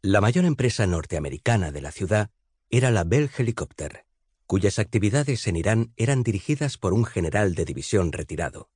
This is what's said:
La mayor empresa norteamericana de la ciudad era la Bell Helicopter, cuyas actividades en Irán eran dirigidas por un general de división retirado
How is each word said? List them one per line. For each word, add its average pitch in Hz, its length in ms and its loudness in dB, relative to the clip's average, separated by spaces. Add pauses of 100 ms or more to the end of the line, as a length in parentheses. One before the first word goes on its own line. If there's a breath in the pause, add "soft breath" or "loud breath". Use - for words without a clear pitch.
La 98 200 4
mayor 120 240 4
empresa 123 420 2
norteamericana 85 840 -2
de 71 80 -8
la 69 100 -10
ciudad 104 400 -2 (400)
era 120 220 4
la 98 100 2
Bell 131 340 2
Helicopter, - 680 -6 (440)
cuyas 98 300 2
actividades 113 720 0
en 87 80 -2
Irán 113 400 0
eran 127 260 2
dirigidas 139 560 -2
por 92 140 0
un 113 120 4
general 92 520 0
de 85 80 0
división 76 480 -2
retirado 78 640 -8